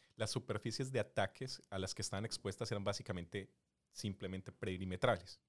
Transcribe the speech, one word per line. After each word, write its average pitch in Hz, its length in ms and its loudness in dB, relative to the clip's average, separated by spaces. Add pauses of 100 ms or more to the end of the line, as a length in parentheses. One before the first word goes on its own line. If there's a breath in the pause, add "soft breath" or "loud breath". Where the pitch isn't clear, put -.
(160 loud breath)
las 110 160 0
superficies 120 600 0
de 123 80 4
ataques - 600 0 (100)
a 98 60 -2
las 95 160 0
que 104 100 -4
estaban 98 220 0
expuestas - 460 -2
eran 101 140 0
básicamente 95 640 -2 (420)
simplemente 95 600 -4
perimetrales. 95 960 2